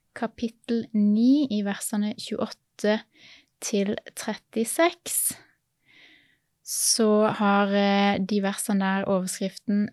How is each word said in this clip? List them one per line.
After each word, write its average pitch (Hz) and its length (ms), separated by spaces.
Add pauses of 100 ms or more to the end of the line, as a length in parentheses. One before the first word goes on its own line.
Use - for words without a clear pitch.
(140)
kapittel 226 800
ni 226 580
i 208 120
versene 208 540
tjueåtte - 840 (580)
til 202 340 (220)
trettiseks, - 1200 (1300)
så 214 680
har, 202 400
eh, 202 440
de 202 240
versene 196 380
der 190 280
overskriften 196 840